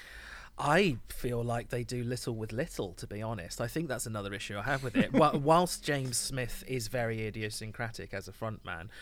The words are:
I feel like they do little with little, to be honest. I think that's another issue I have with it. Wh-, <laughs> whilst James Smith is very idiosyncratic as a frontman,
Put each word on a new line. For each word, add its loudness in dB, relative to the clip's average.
I 6
feel -2
like 0
they 0
do -2
little -2
with -4
little, -2
to -10
be -6
honest. -6
I 0
think -2
that's -2
another -2
issue -4
I -2
have 0
with -2
it. 4
Wh-, 8
<laughs> 2
whilst 6
James 0
Smith -2
is -2
very 0
idiosyncratic -6
as -4
a -12
frontman, -6